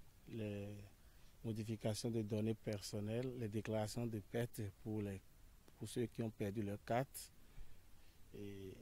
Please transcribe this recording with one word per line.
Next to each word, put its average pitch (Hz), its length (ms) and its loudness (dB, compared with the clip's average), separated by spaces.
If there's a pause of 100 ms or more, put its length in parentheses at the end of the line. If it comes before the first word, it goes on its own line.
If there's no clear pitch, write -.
(300)
les 104 400 -2 (760)
modifications 110 640 2
des 113 140 4
données 107 320 4
personnelles, 110 840 0
les 117 100 0
déclarations 110 600 2
de 110 120 0
pertes 117 420 0 (220)
pour 107 180 2
les, 98 200 0 (560)
pour 117 100 -4
ceux 117 200 2
qui - 160 -2
ont 110 80 2
perdu 104 320 2
leur 101 200 0
carte, - 480 2 (1000)
et 101 480 -6